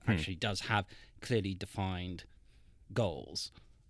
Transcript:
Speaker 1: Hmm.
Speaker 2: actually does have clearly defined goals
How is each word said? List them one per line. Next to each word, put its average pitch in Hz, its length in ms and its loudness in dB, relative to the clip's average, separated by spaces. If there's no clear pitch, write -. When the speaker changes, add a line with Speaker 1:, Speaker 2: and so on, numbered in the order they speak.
Speaker 1:
Hmm. 113 60 6
Speaker 2:
actually 92 240 2
does 101 260 -2
have 104 240 2
clearly 101 320 2
defined 90 720 -4
goals - 580 0